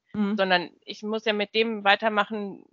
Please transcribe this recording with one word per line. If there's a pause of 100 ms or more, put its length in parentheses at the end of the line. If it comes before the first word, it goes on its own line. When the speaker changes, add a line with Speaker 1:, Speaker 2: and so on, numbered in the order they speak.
(140)
Speaker 1:
Mhm.
Speaker 2:
sondern (100)
ich
muss
ja
mit
dem
weitermachen,